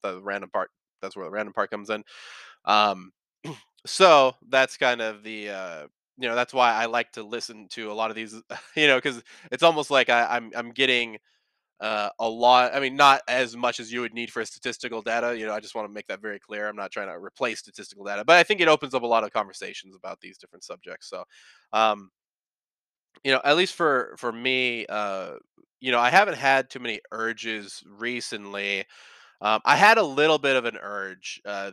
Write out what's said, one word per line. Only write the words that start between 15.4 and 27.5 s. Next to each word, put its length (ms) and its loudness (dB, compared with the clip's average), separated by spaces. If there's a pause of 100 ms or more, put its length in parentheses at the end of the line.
know, 80 -6
I 60 -6
just 160 -14
wanna 140 -8
make 180 -16
that 140 -10
very 180 -10
clear. 280 -10
I'm 80 -10
not 140 -10
trying 180 -8
to 100 -12
replace 420 -8
statistical 440 -20
data, 200 -6
but 120 8
I 60 8
think 180 0
it 80 4
opens 260 2
up 80 0
a 40 -6
lot 180 2
of 80 -10
conversations 640 -8
about 240 -14
these 180 -20
different 260 -20
subjects. 440 -18
So, 160 -14 (480)
um, 380 0 (1120)
you 80 4
know, 120 4
at 120 4
least 180 0
for, 440 0
for 140 -6
me, 560 -2
uh, 460 -6 (460)
you 120 -2
know, 80 4
I 100 2
haven't 260 4
had 340 0
too 100 -14
many 200 -8 (120)
urges 760 -8